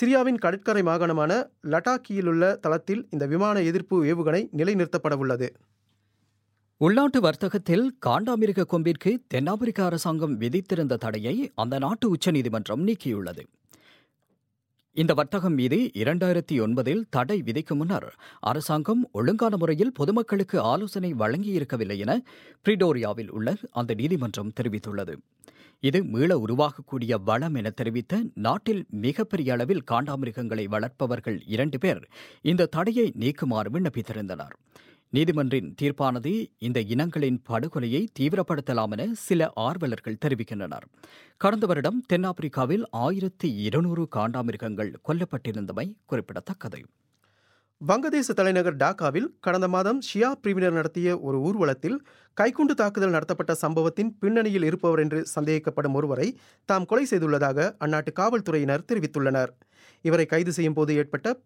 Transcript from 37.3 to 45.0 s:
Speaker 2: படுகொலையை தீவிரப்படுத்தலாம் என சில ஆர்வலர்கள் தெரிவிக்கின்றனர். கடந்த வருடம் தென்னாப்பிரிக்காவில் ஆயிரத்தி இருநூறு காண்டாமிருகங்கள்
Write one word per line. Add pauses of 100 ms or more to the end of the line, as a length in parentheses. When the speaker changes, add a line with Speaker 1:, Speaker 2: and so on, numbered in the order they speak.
Speaker 2:
படுகொலையை (140)
தீவிரப்படுத்தலாம்
என
சில
ஆர்வலர்கள் (100)
தெரிவிக்கின்றனர். (500)
கடந்த
வருடம்
தென்னாப்பிரிக்காவில்
ஆயிரத்தி
இருநூறு
காண்டாமிருகங்கள் (140)